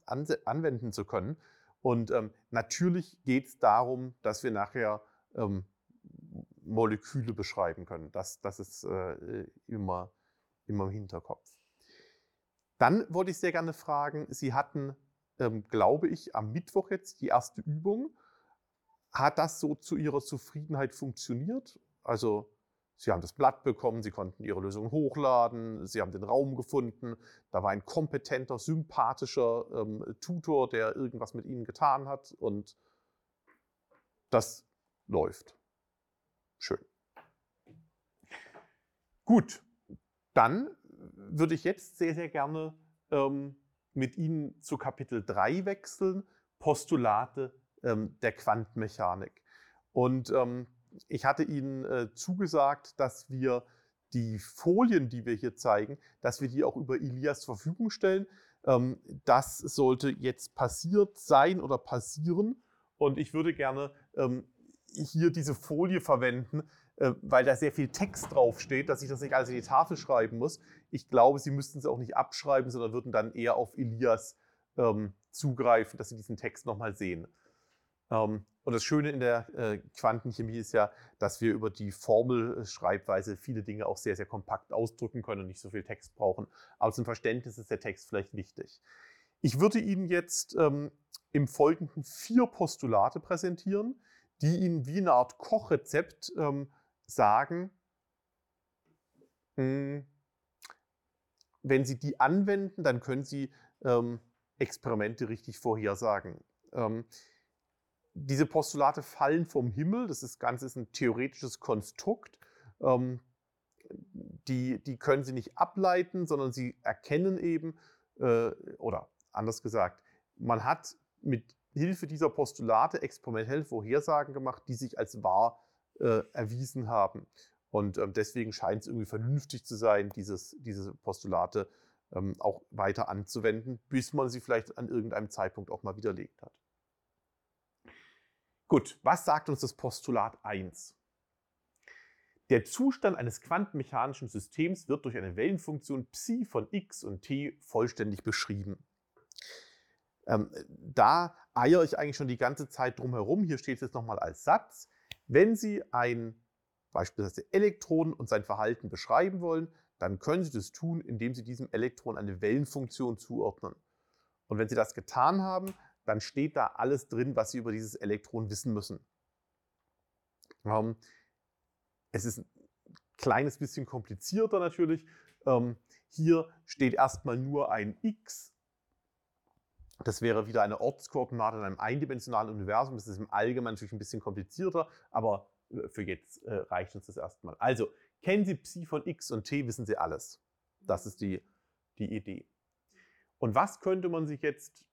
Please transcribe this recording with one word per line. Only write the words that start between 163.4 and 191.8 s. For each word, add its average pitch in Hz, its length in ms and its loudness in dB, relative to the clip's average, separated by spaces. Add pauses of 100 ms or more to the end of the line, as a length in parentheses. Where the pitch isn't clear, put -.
Und 107 120 -4
wenn 107 100 0
Sie 120 60 -4
das 110 200 2
getan 160 460 2
haben, 190 340 -4 (300)
dann 110 160 -2
steht 147 360 -4
da 123 120 2
alles 127 400 -2
drin, 120 280 -2
was 110 140 0
Sie 131 80 -6
über 113 140 -4
dieses 110 220 -6
Elektron 104 540 -4
wissen 107 240 -4
müssen. 104 280 -6 (1600)
Ähm, 110 320 0 (1160)
es 104 120 -4
ist 113 140 -6
ein - 80 -16 (680)
kleines 131 420 2
bisschen 139 280 -6
komplizierter 185 760 -2
natürlich. 165 440 0 (420)
Ähm, 123 300 4 (320)
hier 160 400 4 (160)
steht 127 300 2
erstmal 131 420 2
nur 139 340 -2
ein 107 320 -2
X. - 520 -8 (1500)
Das 110 180 -4
wäre 110 240 2
wieder 110 160 2
eine 104 180 0
Ortskoordinate 117 800 -2
in 104 60 -6
einem 95 160 -6
eindimensionalen 113 760 -2
Universum. 107 400 0
Das 107 140 -10
ist 98 100 -8
im 107 140 -10
Allgemeinen 117 420 0
natürlich 104 180 -12
ein 110 60 -8
bisschen 107 220 -10
komplizierter, 160 680 -4 (220)
aber, 110 400 -2 (200)
äh, - 180 -8
für 110 140 -10
jetzt, - 420 -10
äh, 113 100 -6
reicht 92 400 -4
uns 98 120 -16
das 101 100 -18
erstmal. - 420 -12
Also, 117 340 0 (300)
kennen 196 220 2
Sie 185 100 0
Psi 170 320 -12
von 151 200 -6
x - 240 -8
und 110 140 -4
t, 143 220 -4
wissen 117 180 -6
Sie 101 140 -2
alles. - 420 -4 (400)
Das 90 240 -2
ist - 160 -16
die, 95 220 -4 (560)